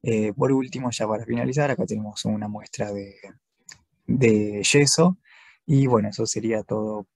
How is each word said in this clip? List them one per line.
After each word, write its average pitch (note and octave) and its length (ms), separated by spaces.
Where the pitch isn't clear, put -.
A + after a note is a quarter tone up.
Eh, G#2+ 300
por C3+ 180
último, C3 380
ya A#2 160
para A2 200
finalizar, B2+ 440
acá A#2+ 160
tenemos G#2+ 400
una G#2+ 220
muestra G#2 460
de, G2 200
de G#2+ 560
yeso, D#3+ 540
y C3+ 200
bueno, G#2+ 220
eso A2+ 160
sería A2 380
todo G#2+ 520